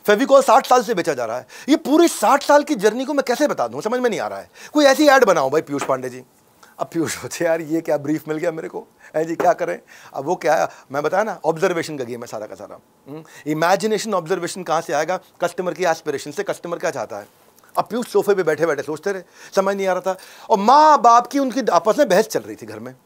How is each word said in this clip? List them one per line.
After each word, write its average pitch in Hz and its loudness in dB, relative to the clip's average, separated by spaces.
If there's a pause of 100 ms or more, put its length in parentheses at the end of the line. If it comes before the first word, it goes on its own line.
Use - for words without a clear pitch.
फेविकॉल 262 4
साठ 254 4
साल 254 4
से 220 -4
बेचा 165 -2
जा 123 -4
रहा 113 -6
है, 123 -12 (220)
ये 294 6
पूरी 320 2
साठ 254 2
साल 294 4
की 294 -2
जर्नी 214 0
को 294 -6
मैं 277 0
कैसे 254 0
बता 135 -2
दूं, 123 -8
समझ 240 -4
में 247 0
नहीं 170 -4
आ 104 -4
रहा 98 -8
है। 92 -18 (240)
कोई 294 4
ऐसी 277 6
ऐड 262 6
बनाओ 160 2
भाई 156 0
पीयूष 143 -6
पांडे 131 -4
जी। 127 -16 (560)
अब - -8
पीयूष 156 -4
सोचे, 147 -8
"यार 165 -2
ये 160 -4
क्या 160 -2
ब्रीफ 151 -6
मिल 156 -6
गया 165 -4
मेरे 165 -12
को, - -14 (280)
हैं 160 -2
जी, 165 -6
क्या 175 2
करें?" 170 -6 (340)
अब 139 -10
वो 160 -2
क्या, 160 0 (200)
मैं 143 -4
बताया 180 0
ना, 202 -8
ऑब्जर्वेशन 165 -2
का 127 -8
गेम 117 -10
है 117 -14
सारा 107 -10
का 98 -16
सारा। 92 -18 (300)
हम्म, 156 -16 (240)
इमेजिनेशन, 190 0
ऑब्जर्वेशन 175 -4
कहाँ 160 -2
से 165 -8
आएगा? 160 -2 (220)
कस्टमर 175 -4
की 175 -4
एस्पिरेशन 151 -4
से, 196 -8
कस्टमर 170 -8
क्या 165 -4
चाहता 113 -10
है। 101 -16 (500)
अब 175 -2
पीयूष 233 -6
सोफे 196 0
पे 185 -2
बैठे-बैठे 156 -2
सोचते 156 -8
रहे, 185 -10 (320)
समझ 196 0
नहीं 196 -2
आ 180 0
रहा 180 -2
था। 185 -4 (320)
और 220 4
माँ 277 6
बाप 240 6
की 277 -4
उनकी 262 -2 (100)
आपस 220 2
में 262 4
बहस 202 4
चल - -4
रही 104 -10
थी 117 -16
घर 107 -14
में 127 -16 (100)